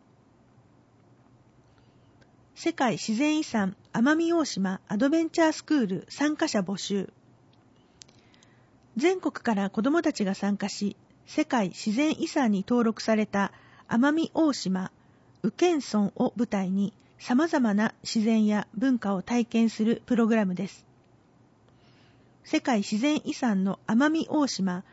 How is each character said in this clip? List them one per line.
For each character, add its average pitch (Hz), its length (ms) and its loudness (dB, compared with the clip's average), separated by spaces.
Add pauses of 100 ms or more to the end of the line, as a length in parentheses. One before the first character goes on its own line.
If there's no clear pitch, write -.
(2500)
世 - 180 -4
界 240 200 0
自 214 220 -4
然 302 240 2
遺 311 60 0
産 196 320 -2 (160)
奄 285 240 4
美 330 160 2
大 330 120 2
島 190 440 -4
ア 208 80 -4
ド 269 140 2
ベ 330 140 2
ン 320 60 -4
チ 339 120 0
ャ 320 60 6
ー 311 40 2
ス - 120 -14
ク 311 100 0
ー 247 120 2
ル 190 220 -4
参 302 280 -2
加 311 120 -2
者 214 120 0
募 190 160 -4
集。 - 360 -6 (1800)
全 359 240 2
国 - 120 -2
か - 220 -4
ら 196 160 -2
子 226 120 -4
ど 269 80 0
も 330 120 0
た 302 100 0
ち 214 120 -4
が 190 100 -2
参 202 220 -2
加 196 120 -6
し、 - 280 -6 (300)
世 302 180 -2
界 214 240 0
自 - 240 -4
然 294 280 0
遺 330 80 -4
産 262 220 0
に 196 160 0
登 240 180 2
録 220 180 -2
さ 220 120 0
れ 214 120 0
た 202 260 -2 (360)
奄 262 240 4
美 320 200 0
大 302 200 2
島 185 380 -4 (520)
宇 226 80 0
検 330 360 2
村 208 300 0
を - 200 0
舞 233 100 -2
台 190 240 -2
に、 196 240 -2 (240)
様 269 300 2
々 240 260 2
な 208 280 0
自 226 200 -2
然 220 240 4
や 208 280 0
文 247 240 2
化 202 160 -2
を 180 80 -2
体 240 220 0
験 226 240 2
す 214 160 -2
る 233 220 0
プ 247 100 0
ロ 226 100 4
グ 226 100 2
ラ 208 100 2
ム 180 80 -2
で 180 140 -6
す。 - 180 -20 (1600)
世 302 160 -2
界 240 180 0
自 208 200 -2
然 247 280 0
遺 302 60 -4
産 202 320 0
の 196 220 -2
奄 277 240 2
美 320 180 0
大 294 180 2
島 185 460 -4